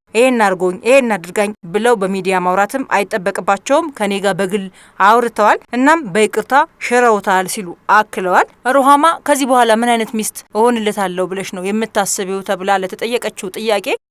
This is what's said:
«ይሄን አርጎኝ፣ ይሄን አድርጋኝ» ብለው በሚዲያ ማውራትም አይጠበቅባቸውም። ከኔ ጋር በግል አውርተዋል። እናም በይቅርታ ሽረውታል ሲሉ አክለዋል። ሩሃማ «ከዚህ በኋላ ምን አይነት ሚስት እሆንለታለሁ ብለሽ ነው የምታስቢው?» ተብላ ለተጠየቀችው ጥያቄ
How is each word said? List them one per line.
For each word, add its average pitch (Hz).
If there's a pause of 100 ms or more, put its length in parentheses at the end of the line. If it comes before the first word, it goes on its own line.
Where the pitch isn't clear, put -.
«ይሄን 247
አርጎኝ፣ 185
ይሄን 240
አድርጋኝ» 196 (140)
ብለው 214
በሚዲያ 190
ማውራትም 196
አይጠበቅባቸውም። 202
ከኔ 202
ጋር 190
በግል 190 (360)
አውርተዋል። 226 (140)
እናም 285
በይቅርታ 214 (280)
ሽረውታል 208
ሲሉ 185 (240)
አክለዋል። 208 (260)
ሩሃማ 277 (180)
«ከዚህ 277
በኋላ 240
ምን 240
አይነት 226
ሚስት 214 (140)
እሆንለታለሁ 208
ብለሽ 185
ነው 185
የምታስቢው?» 202
ተብላ 196
ለተጠየቀችው 214
ጥያቄ 220 (240)